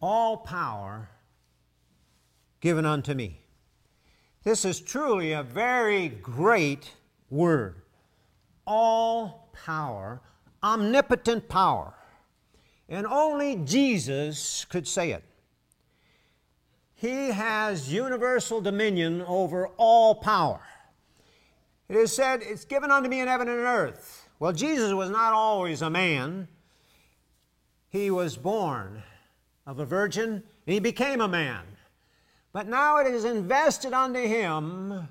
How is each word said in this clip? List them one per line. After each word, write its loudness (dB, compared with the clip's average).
All 0
power -8
given 0
unto -2
me. -8
This 0
is -2
truly -2
a -4
very 0
great 0
word. 0
All 0
power, -8
omnipotent 2
power. 2
And -6
only 0
Jesus 0
could -6
say -2
it. -6
He -4
has -2
universal -2
dominion 0
over -2
all 8
power. 2
It -2
is 4
said, 0
"It's -12
given 0
unto 4
me -2
in -2
heaven 0
and -2
earth." -2
Well, 0
Jesus 0
was -2
not 2
always 0
a -2
man. -2
He -2
was -2
born -4
of -12
a -6
virgin, -2
and 0
he 2
became 0
a 2
man. -2
But -8
now 4
it 4
is 0
invested 2
unto 0
him -2